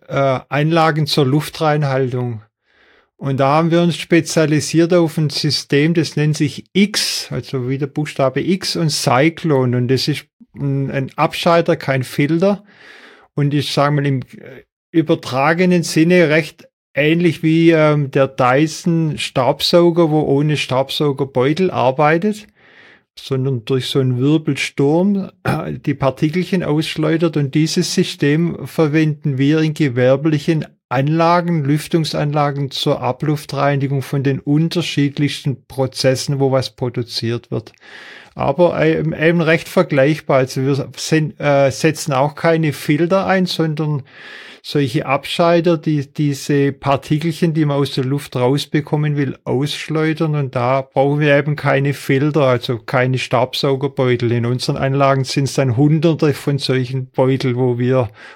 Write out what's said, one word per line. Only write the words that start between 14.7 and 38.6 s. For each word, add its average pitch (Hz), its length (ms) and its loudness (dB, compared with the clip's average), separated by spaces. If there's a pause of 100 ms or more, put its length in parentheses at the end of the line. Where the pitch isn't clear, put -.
übertragenen 165 920 2
Sinne 165 460 4
recht 156 400 -2 (260)
ähnlich 165 460 2
wie, 165 300 4
ähm, 151 400 2
der 135 160 2
Dyson 151 880 0
Staubsauger, 160 960 2
wo 151 100 2
ohne 147 360 0
Staubsaugerbeutel 135 1120 -2
arbeitet, 151 760 0 (680)
sondern 131 460 -4
durch 131 240 -2
so 143 120 -2
einen 127 200 0
Wirbelsturm, 156 1120 0 (120)
äh, 151 300 -4
die 139 200 -4
Partikelchen 156 680 0
ausschleudert. 156 760 0
Und 143 180 -2
dieses 160 400 0
System 156 720 0
verwenden 151 720 0
wir 147 240 2
in 156 120 0
gewerblichen 147 920 2 (240)
Anlagen, 165 760 2
Lüftungsanlagen 147 1080 -2
zur - 320 -2
Abluftreinigung 139 1000 -2
von 143 180 -4
den 135 180 0
unterschiedlichsten 143 1300 -2
Prozessen, 135 720 -2
wo 135 120 2
was 131 240 -2
produziert 120 760 -6
wird. 123 240 -8 (640)
Aber 147 500 2